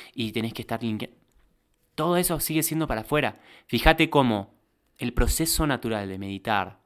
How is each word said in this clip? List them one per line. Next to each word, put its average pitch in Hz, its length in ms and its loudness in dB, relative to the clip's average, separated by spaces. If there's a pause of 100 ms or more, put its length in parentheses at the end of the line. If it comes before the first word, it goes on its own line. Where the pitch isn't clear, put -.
(140)
y 110 180 -6
tenés 113 220 -4
que 117 80 -8
estar 110 220 -8
linkea-, 107 260 -4 (840)
todo 170 200 0
eso 175 240 0
sigue 156 240 -2
siendo 156 240 -2
para 110 140 -2
afuera. 131 380 -2 (260)
Fíjate 160 460 4
cómo 117 420 2 (460)
el 123 140 -4
proceso 156 540 2
natural 113 400 -2
de 95 120 -8
meditar 98 680 -2